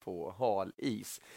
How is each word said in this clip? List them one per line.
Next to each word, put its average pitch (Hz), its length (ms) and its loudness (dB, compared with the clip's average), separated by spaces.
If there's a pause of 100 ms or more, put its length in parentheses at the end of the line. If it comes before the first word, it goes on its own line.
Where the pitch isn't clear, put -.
på 87 340 -2
hal 104 400 4
is. 107 440 -2 (160)